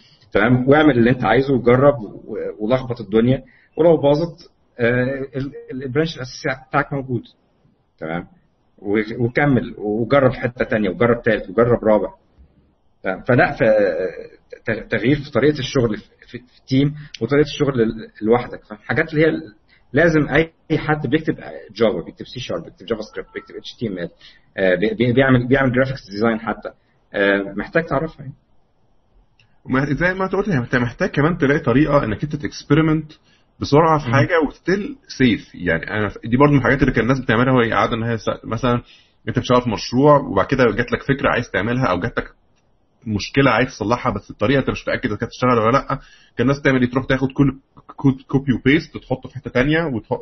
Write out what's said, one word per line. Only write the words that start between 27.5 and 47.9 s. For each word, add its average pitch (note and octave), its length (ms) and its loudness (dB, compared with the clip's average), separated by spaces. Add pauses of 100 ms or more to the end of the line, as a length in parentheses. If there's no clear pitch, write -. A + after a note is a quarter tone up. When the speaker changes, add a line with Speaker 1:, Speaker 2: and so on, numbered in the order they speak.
Speaker 1:
محتاج E3 280 -4
تعرفها D#3 360 -6
يعني. C#3+ 120 -16 (1300)
Speaker 2:
وما-، C#3 280 0
زي F3 200 0
ما F#3+ 120 -2
أنت F#3 80 -4
قلت، G3+ 160 -2
أنت C3 260 -2
محتاج B2 340 -2
كمان D#3+ 280 0
تلاقي C#3+ 220 2
طريقة C#3+ 440 2
إنك G#2+ 200 -4
أنت D3 120 -8
تكسبيرمنت D#3 760 0 (480)
بسرعة D3+ 400 4
في D3 80 -8
Speaker 1:
مم. A#2 60 -2
Speaker 2:
حاجة C3+ 340 4
وستيل - 500 -6 (200)
سيف. B2 380 2
يعني E2 360 -2
أنا G#2+ 160 -2
ف-، F#2+ 160 -8
دي A#2 140 -2
برضو C#3+ 140 6
من C#3+ 80 4
الحاجات B2 220 2
اللي C#3+ 120 2
كان A#2 100 0
الناس C3 160 0
بتعملها B2 340 2
وهي A#2 180 2
قاعدة، G#2+ 220 0
إن A2+ 100 -4
هي A#2 140 -2
س-، - 280 -6
مثلًا A#2+ 360 -2 (460)
أنت A2+ 120 -2
بتشتغل B2 220 2
في A#2+ 80 -4
مشروع C3+ 500 4
وبعد G2 260 -2
كده C3 200 0
جات A2+ 260 0
لك A2 120 -4
فكرة D3 260 -2
عايز A2+ 220 -2
تعملها A#2+ 340 -2
أو F2+ 140 0
جات A#2 180 -6
لك - 160 -10 (720)
مشكلة B2 440 0
عايز A#2 160 2
تصلحها، A#2 460 -2
بس - 160 -10
الطريقة C3 300 0
أنت B2+ 100 -2
مش G#2+ 120 -6
متأكد - 240 -4
إذا G#2+ 120 -4
كانت - 140 -6
تشتغل B2+ 280 2
ولا A2 120 2
لأ. C3+ 280 -2 (380)
كان A#2+ 120 2
الناس C#3 120 0
تعمل C3 200 2
إيه؟ B2 80 0
تروح C3 160 -4
تاخد C3+ 260 0
كل - 280 0 (360)